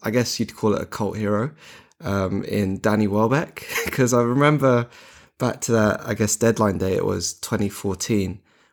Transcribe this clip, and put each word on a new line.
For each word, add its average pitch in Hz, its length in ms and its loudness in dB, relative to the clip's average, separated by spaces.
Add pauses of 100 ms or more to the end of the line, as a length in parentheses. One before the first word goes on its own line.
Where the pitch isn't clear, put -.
I 113 80 -4
guess 120 280 0
you'd 110 160 -4
call 107 200 0
it - 80 -2
a - 40 -10
cult - 300 -4
hero, 107 360 -2 (500)
um, 98 420 -2
in 98 360 0
Danny 107 260 2
Welbeck. 113 600 0 (120)
<laughs> - 120 -4
'Cause 123 220 2
I 120 80 4
remember 131 640 2 (520)
back 123 240 -2
to 123 100 -2
that, 107 340 2
I 117 60 -2
guess, 107 240 0
deadline 107 400 2
day, 92 160 0
it 95 140 0
was 95 340 -4
twenty 104 300 -2
fourteen, 95 720 -2 (320)